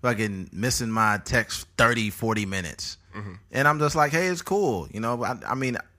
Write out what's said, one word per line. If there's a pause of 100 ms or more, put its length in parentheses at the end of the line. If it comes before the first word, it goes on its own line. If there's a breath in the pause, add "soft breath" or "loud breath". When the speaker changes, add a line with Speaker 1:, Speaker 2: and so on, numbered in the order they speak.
Speaker 1:
fucking
missing
my
text (120)
thirty,
forty
minutes. (180)
Speaker 2:
Mm-hmm. (200)
Speaker 1:
And
I'm
just
like,
"Hey,
it's
cool."
You
know,
I, (100)
I
mean (200)